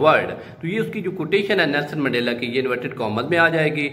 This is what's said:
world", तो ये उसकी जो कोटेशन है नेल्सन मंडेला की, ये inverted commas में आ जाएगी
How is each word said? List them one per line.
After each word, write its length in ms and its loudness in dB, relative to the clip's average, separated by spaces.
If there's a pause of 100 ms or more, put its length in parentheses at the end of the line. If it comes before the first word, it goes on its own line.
world", 320 4 (300)
तो 60 -6
ये 100 -2
उसकी 220 -4
जो 100 -4
कोटेशन 500 0
है 100 2
नेल्सन 300 -2
मंडेला 320 0
की, 140 -4
ये 140 -2
inverted 340 -2
commas 360 -2
में 80 2
आ 100 8
जाएगी 440 0